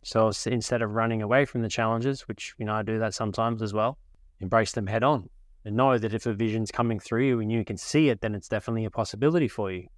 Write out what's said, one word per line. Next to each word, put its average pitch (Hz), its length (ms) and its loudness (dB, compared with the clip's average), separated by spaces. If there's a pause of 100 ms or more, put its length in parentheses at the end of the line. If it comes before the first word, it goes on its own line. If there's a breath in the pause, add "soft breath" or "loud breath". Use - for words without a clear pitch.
So 110 260 2
s-, - 180 -4
instead 117 340 -2
of 107 100 -2
running 113 300 0
away 123 240 4
from 123 160 -4
the 110 80 -2
challenges, 117 580 -2
which, - 300 -12
you 113 80 -6
know, 107 80 -2
I 107 80 0
do 110 160 -2
that 110 160 0
sometimes 113 480 -2
as 104 120 -4
well, 110 260 0 (400)
embrace 107 320 2
them 104 160 -4
head 110 160 0
on 131 260 2 (360)
and 107 100 -4
know 127 240 4
that 107 140 0
if 110 120 -4
a 117 80 0
vision's 110 380 0
coming 117 280 0
through 117 260 0
you 123 140 2
and 110 120 -2
you 113 120 2
can 101 140 -6
see 151 320 4
it, 110 120 0
then 107 120 -2
it's 101 140 -8
definitely 113 380 -2
a 101 60 -4
possibility 135 560 0
for 101 240 -4
you. 90 160 -8 (100)